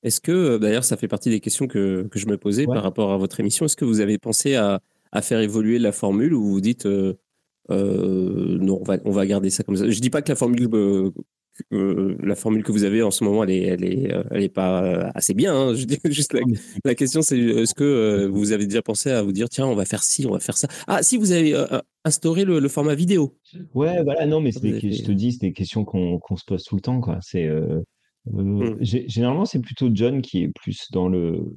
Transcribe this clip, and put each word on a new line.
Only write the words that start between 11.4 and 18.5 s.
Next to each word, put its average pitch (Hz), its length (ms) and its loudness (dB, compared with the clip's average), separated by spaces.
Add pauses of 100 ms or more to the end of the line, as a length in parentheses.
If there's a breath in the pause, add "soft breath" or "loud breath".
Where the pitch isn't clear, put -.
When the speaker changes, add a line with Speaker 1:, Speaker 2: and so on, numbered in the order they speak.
Speaker 1:
euh, 95 500 0
la 98 140 0
formule 110 280 0
que 107 100 -2
vous 104 100 2
avez 104 180 2
en 104 100 2
ce - 120 -2
moment, 104 220 2
elle 95 60 0
est, 92 100 2
elle 92 240 -2
est, 95 280 -2
euh, 92 180 -2
elle 101 120 -2
est 95 60 -2
pas, 92 340 0
euh, 90 320 -2
assez - 180 -2
bien, 151 220 2
hein. 131 180 2
Je 127 120 -2
dis 139 120 -2
<laughs> - 80 -8
juste 147 280 -2
la, 117 80 2
Speaker 2:
Non, 123 80 0
mais 113 80 2
c'est - 260 -12
Speaker 1:
la 127 120 2
question, 147 260 0
c'est, 135 180 2
est-ce 113 340 2
que, 143 120 0
euh, 107 420 2
vous 104 240 2